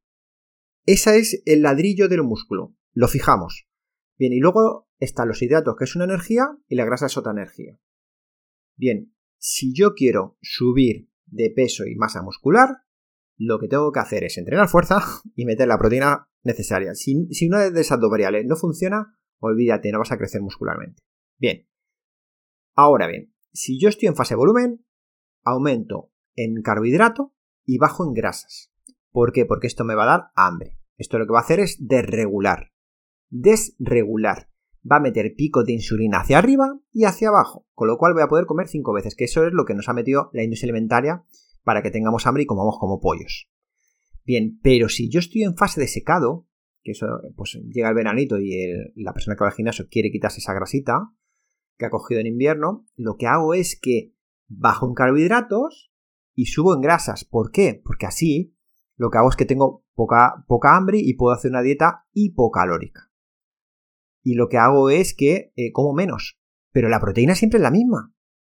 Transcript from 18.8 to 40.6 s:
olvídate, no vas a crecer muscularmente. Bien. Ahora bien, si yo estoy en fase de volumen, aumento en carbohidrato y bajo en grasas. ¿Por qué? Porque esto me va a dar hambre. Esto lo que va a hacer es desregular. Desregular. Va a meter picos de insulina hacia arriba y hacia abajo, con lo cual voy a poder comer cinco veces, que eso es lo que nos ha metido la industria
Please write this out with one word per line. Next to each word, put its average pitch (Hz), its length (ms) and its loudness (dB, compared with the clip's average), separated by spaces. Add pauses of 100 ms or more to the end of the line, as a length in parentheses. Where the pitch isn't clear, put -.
olvídate, 110 540 0
no 104 60 -2
vas 113 140 -4
a 107 60 -6
crecer 107 240 -6
muscularmente. - 600 -10 (360)
Bien. 110 280 -4 (1080)
Ahora 139 340 4
bien, - 260 -12 (180)
si 131 280 -8
yo 202 80 4
estoy 202 200 0
en 147 80 -2
fase 123 180 -2
de 107 40 -2
volumen, 233 460 2 (580)
aumento 123 720 -2 (240)
en 113 260 -6
carbohidrato 123 720 0 (300)
y 127 140 -2
bajo 156 280 0
en 139 60 -6
grasas. - 600 -8 (380)
¿Por 120 220 2
qué? 123 120 2
Porque - 220 -2
esto 117 180 -6
me 113 100 -4
va 107 100 2
a 147 140 4
dar 180 60 -6 (120)
hambre. 90 420 0 (180)
Esto - 220 -6
lo 110 80 -2
que 110 60 -2
va 117 80 6
a - 20 -8
hacer 170 180 2
es 190 200 -2
desregular. 104 920 -2 (580)
Desregular. 120 1200 0 (400)
Va 143 60 6
a 147 40 6
meter 110 340 -2
picos 143 300 0
de 127 80 -2
insulina 107 480 -2
hacia - 160 2
arriba 269 420 2 (140)
y 220 120 2
hacia 208 240 0
abajo, - 440 2
con 110 160 -2
lo 117 80 0
cual 170 160 2
voy 165 100 2
a 139 60 2
poder 160 160 2
comer 156 240 -4
cinco 127 240 -6
veces, 101 220 -6
que 131 100 -4
eso 160 220 0
es 170 80 -2
lo 165 100 2
que 107 100 -4
nos 101 140 -8
ha 120 60 -2
metido 135 400 -2
la 117 80 -4
industria 113 300 -4